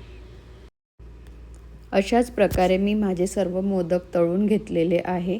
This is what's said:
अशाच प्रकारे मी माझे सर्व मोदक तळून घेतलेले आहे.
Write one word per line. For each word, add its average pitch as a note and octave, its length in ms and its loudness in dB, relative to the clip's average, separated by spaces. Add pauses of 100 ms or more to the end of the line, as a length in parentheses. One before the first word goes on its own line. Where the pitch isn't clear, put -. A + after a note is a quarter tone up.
(1900)
अशाच A#3 380 2
प्रकारे F#3 460 2
मी G3+ 180 0
माझे F#3 320 0
सर्व F#3 340 -2
मोदक F3+ 540 -2
तळून F3 320 2
घेतलेले F3 580 0
आहे. F3+ 360 -2